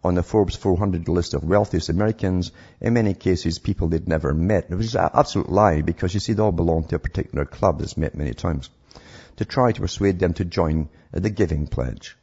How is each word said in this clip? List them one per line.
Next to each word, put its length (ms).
on 100
the 80
Forbes 320
four 220
hundred 320
list 260
of 80
wealthiest 460
Americans, 640
in 120
many 220
cases 440
people 300
they'd 180
never 260
met. 380
It 60
was 180
an 180
absolute 360
lie, 320
because, 340
you 60
see, 140
they 80
all 100
belong 320
to 120
a 40
particular 460
club 340
that's 160
met 180
many 200
times, 360
to 80
try 280
to 80
persuade 400
them 140
to 100
join, 460
uh, 60
the 120
Giving 360
Pledge. 560